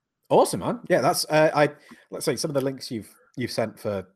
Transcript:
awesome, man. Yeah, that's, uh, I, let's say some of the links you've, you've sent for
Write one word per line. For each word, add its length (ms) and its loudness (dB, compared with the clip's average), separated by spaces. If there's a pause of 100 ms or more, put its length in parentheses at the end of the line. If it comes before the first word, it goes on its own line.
(300)
awesome, 300 2
man. 200 -4 (100)
Yeah, 120 4
that's, 280 0
uh, 260 4
I, 140 4 (420)
let's 140 -10
say 100 0
some 160 -4
of 40 -2
the 60 0
links 300 -6
you've, 220 -8 (240)
you've 140 -4
sent 280 -4
for 260 -4 (100)